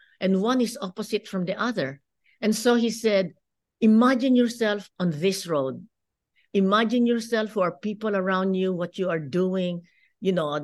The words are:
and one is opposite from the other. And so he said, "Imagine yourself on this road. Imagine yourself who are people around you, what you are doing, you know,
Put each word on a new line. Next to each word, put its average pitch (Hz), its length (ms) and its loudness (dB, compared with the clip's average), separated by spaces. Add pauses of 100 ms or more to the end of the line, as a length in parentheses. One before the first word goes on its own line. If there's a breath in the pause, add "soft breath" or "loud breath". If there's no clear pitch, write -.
(200 soft breath)
and 190 200 2
one 247 220 0
is - 180 -4
opposite 208 480 -6
from 185 160 -4
the 180 160 -6
other. 180 400 -4 (400)
And 220 160 0
so 240 200 2
he 233 120 2
said, 208 440 0 (500)
"Imagine 240 540 4
yourself 226 520 0 (100)
on 180 120 0
this 180 360 -2
road. 139 400 -2 (680)
Imagine 220 500 2
yourself 226 460 0
who 214 100 -4
are 175 160 0
people 208 400 -4
around 190 380 0
you, 185 180 0
what 175 240 -6
you 180 140 -2
are 165 80 0
doing, 175 640 -2 (380 soft breath)
you 190 120 0
know, 151 320 -2